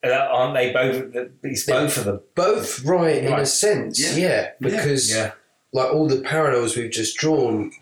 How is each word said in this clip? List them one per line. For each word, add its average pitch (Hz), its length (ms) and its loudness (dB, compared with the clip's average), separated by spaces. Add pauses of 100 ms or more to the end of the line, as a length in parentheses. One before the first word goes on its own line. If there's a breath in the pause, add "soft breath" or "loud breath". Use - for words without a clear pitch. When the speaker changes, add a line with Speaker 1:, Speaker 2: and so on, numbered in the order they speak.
(140)
Speaker 1:
aren't 135 400 2
they 123 180 0
both? 131 420 0 (300)
It's 131 220 -6
Speaker 2:
They're 160 160 2
Speaker 1:
both 147 160 0
of 110 80 -2
them. 101 160 -2 (140)
Speaker 2:
both 180 500 0
right 165 320 2
in 131 100 0
a 147 100 2
Speaker 1:
Right. 139 100 0
Speaker 2:
sense, - 520 0
Speaker 3:
Yeah. 147 160 -2
Speaker 2:
yeah, 180 120 2
Speaker 3:
Yeah. 107 220 0 (120)
Speaker 2:
because 139 520 0
Speaker 1:
Yeah. 95 180 -2 (420)
Speaker 2:
like, 143 200 0
all 151 140 2
the 135 140 0
parallels 131 560 0
we've 117 140 -4
just 110 260 -4
drawn 123 540 0 (100)